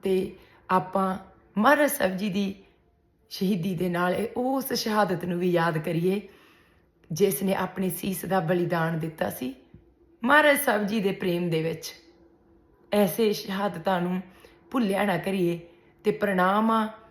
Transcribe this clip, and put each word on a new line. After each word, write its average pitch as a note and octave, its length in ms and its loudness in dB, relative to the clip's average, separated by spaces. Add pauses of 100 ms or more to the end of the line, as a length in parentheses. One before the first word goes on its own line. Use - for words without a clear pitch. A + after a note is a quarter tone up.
ਤੇ F#3+ 340 0 (320)
ਆਪਾਂ F#3+ 480 0 (400)
ਮਹਾਰਾਜ C#4+ 340 4
ਸਾਹਿਬ F#3+ 260 -2
ਜੀ G#3 140 -4
ਦੀ G3 240 -2 (760)
ਸ਼ਹੀਦੀ F#3+ 440 -2
ਦੇ F3+ 140 -2
ਨਾਲ F3 260 0
ਇਹ G3+ 220 -4
ਉਸ C4 380 -2
ਸ਼ਹਾਦਤ G#3 500 0
ਨੂੰ F3 140 -2
ਵੀ F3+ 120 2
ਯਾਦ E3 280 2
ਕਰੀਏ, F3 420 0 (920)
ਜਿਸ G3 320 0
ਨੇ F#3 120 0
ਆਪਣੇ F#3 360 -4
ਸੀਸ F#3+ 340 -6
ਦਾ F#3 160 0
ਬਲੀਦਾਨ E3 580 0
ਦਿੱਤਾ D#3+ 320 -4
ਸੀ B3+ 240 -8 (680)
ਮਹਾਰਾਜ C#4+ 380 6
ਸਾਹਿਬ G#3 260 0
ਜੀ G#3+ 140 -2
ਦੇ F#3+ 120 0
ਪ੍ਰੇਮ F3 380 -2
ਦੇ D#3+ 120 0
ਵਿੱਚ। E3 300 -6 (1000)
ਐਸੇ G#3 400 4
ਸ਼ਹਾਦਤਾਂ F#3+ 680 -2
ਨੂੰ F3+ 200 -2 (500)
ਭੁੱਲਿਆ G3+ 340 0
ਨਾ F#3+ 120 0
ਕਰੀਏ। F3 420 0 (460)
ਤੇ G#3 80 4
ਪ੍ਰਣਾਮ G3+ 580 2
ਆ A3 180 2 (220)